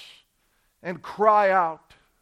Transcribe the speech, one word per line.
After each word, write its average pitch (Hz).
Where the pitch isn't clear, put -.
and 170
cry 208
out 170